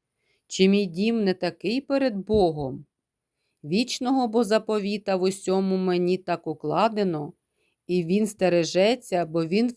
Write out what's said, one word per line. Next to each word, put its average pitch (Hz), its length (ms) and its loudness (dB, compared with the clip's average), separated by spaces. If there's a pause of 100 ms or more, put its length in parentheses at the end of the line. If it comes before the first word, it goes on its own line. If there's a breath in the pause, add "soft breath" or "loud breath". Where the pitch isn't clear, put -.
(480)
Чи 190 200 4
мій 202 180 4
дім 208 380 -2
не 185 100 2
такий 185 480 -4
перед 269 340 -2
Богом? 156 720 -2 (800)
Вічного 247 640 -2
бо 226 160 0
заповіта 208 720 -2
в 180 60 -2
усьому 190 560 0
мені 180 400 0
так 170 300 -6
укладено, 170 840 -2 (540)
і 180 160 0
він 202 240 2
стережеться, 175 1000 0
бо 165 200 -2
він 226 320 0